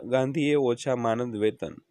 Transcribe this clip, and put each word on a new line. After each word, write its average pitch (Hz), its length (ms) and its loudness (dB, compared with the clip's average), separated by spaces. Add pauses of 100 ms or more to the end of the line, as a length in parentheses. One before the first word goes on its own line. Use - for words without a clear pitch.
ગાંધીએ 135 500 2
ઓછા 127 400 0
માનદ 117 420 -2
વેતન, 101 380 -2 (160)